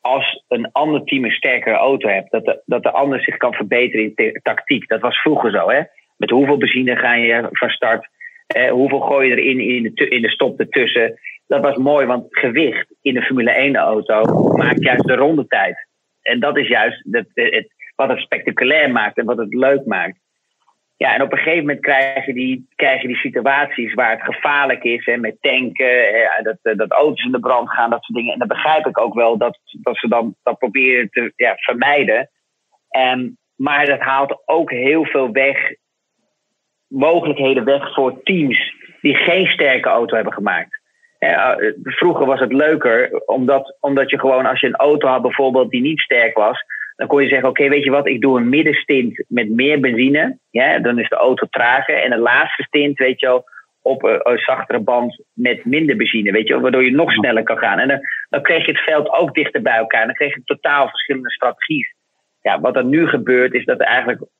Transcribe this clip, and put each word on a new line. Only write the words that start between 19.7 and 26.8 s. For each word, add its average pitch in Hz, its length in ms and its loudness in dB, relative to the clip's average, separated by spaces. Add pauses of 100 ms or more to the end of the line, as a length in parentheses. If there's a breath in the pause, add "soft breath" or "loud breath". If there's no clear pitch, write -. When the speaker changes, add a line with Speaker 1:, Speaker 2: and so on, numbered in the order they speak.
Speaker 1:
maakt. 92 360 -6 (760)
Ja, 123 180 0
en 135 80 0
op 139 100 -2
een 139 60 -2
gegeven 165 280 0
moment 143 140 -4
krijg 135 460 0
je 139 80 -6
die, 127 400 -4
krijg 135 280 0
je 127 60 -8
die 120 80 -6
situaties 123 800 -2
waar 117 160 0
het 113 240 -6
gevaarlijk 143 500 0
is, 120 220 -2
hè, 120 100 0
met 113 240 -6
tanken, 131 460 -2 (260)
hè, 107 300 2
dat, 110 360 -2
dat 107 120 -2